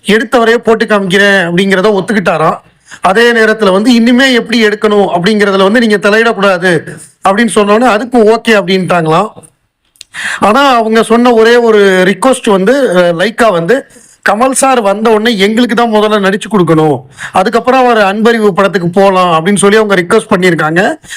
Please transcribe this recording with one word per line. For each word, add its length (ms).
எடுத்தவரையே 480
போட்டு 320
காமிக்கிறேன் 600
அப்படிங்கிறத 440
ஒத்துக்கிட்டாராம். 640
அதே 320
நேரத்துல 400
வந்து, 220
"இனிமே 380
எப்படி 340
எடுக்கணும் 500
அப்படிங்கிறதுல 460
வந்து 180
நீங்க 160
தலையிடக்கூடாது" 840
அப்படின்னு 260
சொன்னோன்னே, 260
அதுக்கு 600
ஓகே 100
அப்படின்ட்டாங்களாம். 800
ஆனா, 360
அவங்க 260
சொன்ன 300
ஒரே 240
ஒரு 220
ரிக்வெஸ்ட் 460
வந்து, 440
அஹ், 260
லைக்கா 320
வந்து, 340
"கமல் 200
சார் 300
வந்த 300
உடனே 280
எங்களுக்கு 360
தான் 180
முதல்ல 420
நடிச்சு 240
கொடுக்கணும், 440
அதுக்கப்புறம் 480
அவர் 180
அன்பறிவு 540
படத்துக்கு 360
போலாம்" 580
அப்படின்னு 100
சொல்லி 200
அவங்க 180
ரிக்வெஸ்ட் 360
பண்ணியிருக்காங்க. 640